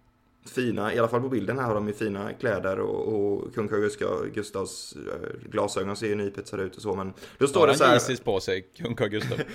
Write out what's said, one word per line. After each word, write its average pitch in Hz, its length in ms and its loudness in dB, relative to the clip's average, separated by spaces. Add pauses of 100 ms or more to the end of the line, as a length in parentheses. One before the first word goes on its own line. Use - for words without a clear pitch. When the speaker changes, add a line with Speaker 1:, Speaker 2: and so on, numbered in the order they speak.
(560)
Speaker 1:
fina, 107 380 0
i 120 60 2
alla 117 80 4
fall 120 140 2
på 135 80 -2
bilden 117 300 -2
här 131 60 -2
har 110 100 0
de 104 120 0
ju 104 60 -2
fina 104 400 -4
kläder 98 460 -2
och, 101 540 0 (100)
och - 120 -10
kung 107 120 -2
Carl 104 120 0
Gustav, 98 540 0
Gustavs, 98 640 -8
eh, - 540 -10
glasögon 101 460 0
ser 110 120 -4
ju 104 80 2
nypetsade 101 480 -4
ut 92 120 -6
och - 60 -16
så, 104 140 -2
men 95 180 -4 (240)
då 139 100 4
står 160 200 8
Speaker 2:
Ja, 143 40 8
Speaker 1:
det 135 60 4
så 147 60 6
här: 131 80 8
Speaker 2:
han 120 60 8
Isis 123 220 0
på 101 200 0
sig, 95 220 -2 (160)
kung 120 180 -4
Carl 113 140 0
Gustaf. 117 300 -2 (160)